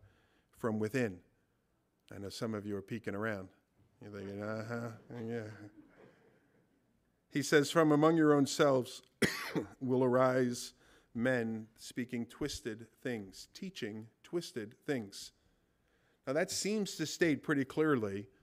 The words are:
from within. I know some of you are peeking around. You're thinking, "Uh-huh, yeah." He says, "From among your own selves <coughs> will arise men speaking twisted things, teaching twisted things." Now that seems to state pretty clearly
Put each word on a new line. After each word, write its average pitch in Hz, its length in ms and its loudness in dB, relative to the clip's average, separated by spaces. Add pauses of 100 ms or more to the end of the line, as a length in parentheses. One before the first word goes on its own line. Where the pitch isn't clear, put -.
(580)
from 110 200 0
within. 107 420 0 (920)
I 101 60 -14
know 101 100 -10
some 110 260 -6
of 101 120 -6
you 101 100 -4
are 98 60 -6
peeking 107 320 -8
around. 101 340 -4 (540)
You're 104 80 -14
thinking, 101 320 -10
"Uh-huh, 110 480 -8 (340)
yeah." 113 200 -6 (1800)
He 147 120 -2
says, 139 300 4
"From 156 220 6
among 156 240 6
your 151 160 6
own 143 140 6
selves 135 560 2 (200)
<coughs> - 580 -2
will 127 220 2
arise 127 680 2 (420)
men 113 540 0 (100)
speaking 117 480 -6
twisted 113 640 -8 (120)
things, 107 540 -8
teaching 110 540 -10 (160)
twisted 117 500 -8 (120)
things." 113 440 -6 (960)
Now 135 60 -4
that 180 180 0
seems 208 460 -2
to 156 100 -2
state 156 380 2
pretty 139 200 0
clearly 110 600 0 (160)